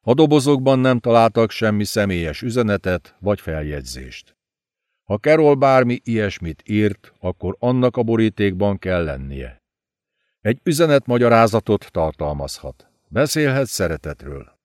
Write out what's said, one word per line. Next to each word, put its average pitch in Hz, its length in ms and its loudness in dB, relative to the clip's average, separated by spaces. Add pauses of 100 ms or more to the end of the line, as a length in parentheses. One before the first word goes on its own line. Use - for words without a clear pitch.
A - 140 0
dobozokban 139 640 2
nem 127 200 2
találtak 113 520 2
semmi 104 340 -2
személyes 90 580 -4
üzenetet 107 760 -2
vagy 98 220 -2
feljegyzést. 69 960 -10 (680)
Ha 104 140 -6
Carol 151 360 4
bármi 131 500 2
ilyesmit 101 640 -6
írt, 104 520 -2
akkor 90 400 -6
annak 123 380 0
a 127 60 -2
borítékban 101 760 0
kell 90 260 -2
lennie. 67 580 -10 (800)
Egy 113 220 -4
üzenet 151 440 2
magyarázatot 113 840 2
tartalmazhat. 73 1000 -8 (180)
Beszélhet 139 580 0
szeretetről. 73 1000 -8